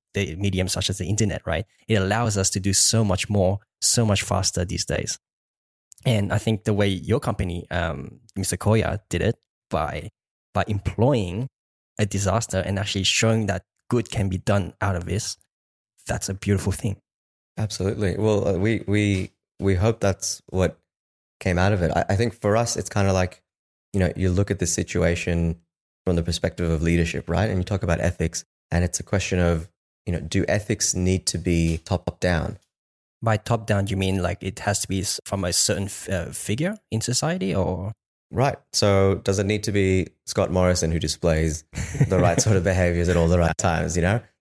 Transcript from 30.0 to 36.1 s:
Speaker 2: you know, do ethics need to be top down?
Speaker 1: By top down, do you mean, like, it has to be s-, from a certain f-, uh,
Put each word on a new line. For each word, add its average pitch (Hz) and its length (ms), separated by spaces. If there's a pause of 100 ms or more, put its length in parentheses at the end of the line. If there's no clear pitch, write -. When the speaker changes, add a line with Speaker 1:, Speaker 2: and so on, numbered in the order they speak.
Speaker 2:
you 90 60
know, 85 80
do 85 280
ethics - 460
need 92 320
to - 120
be 82 460
top - 360
down? 87 380 (640)
Speaker 1:
By 113 140
top 110 300
down, 101 180
do 98 60
you 95 80
mean, 95 240
like, 87 200
it - 180
has 101 200
to - 80
be 95 120
s-, - 260
from 98 180
a 90 80
certain 98 320
f-, - 240
uh, 87 220